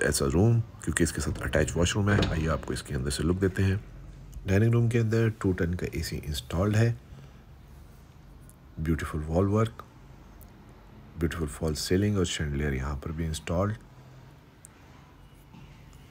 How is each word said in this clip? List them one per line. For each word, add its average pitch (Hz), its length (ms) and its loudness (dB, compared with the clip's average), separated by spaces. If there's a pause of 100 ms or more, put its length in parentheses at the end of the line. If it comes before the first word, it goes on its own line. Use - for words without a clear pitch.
as - 140 2
a 69 100 2
room, 117 280 6 (240)
क्योंकि 85 200 0
इसके 80 180 0
साथ - 220 -4
अटैच - 320 2
वॉशरूम 98 340 2
है। 101 100 4 (120)
आइए 80 160 0
आपको 69 260 -2
इसके - 220 -8
अंदर 69 160 -2
से - 120 -4
लुक 90 140 2
देते 95 260 0
हैं। 98 160 2 (680)
डाइनिंग 107 260 4
रूम 117 160 4
के 117 80 2
अंदर 113 320 2 (120)
टू 92 120 2
टन 90 200 0
का - 140 -4 (120)
एसी - 180 -6
इंस्टॉल्ड 85 580 -2
है। 117 200 4 (1800)
ब्यूटीफुल 80 420 -2
वॉल 82 260 2
वर्क, 110 360 0 (1400)
ब्यूटीफुल 80 280 -2
फॉल 80 300 -2
सीलिंग 101 400 2
और 90 100 2
chandelier 71 460 -2
यहाँ 69 220 -4
पर 82 160 -8
भी 80 140 -4
इंस्टॉल्ड। 87 500 -2 (2250)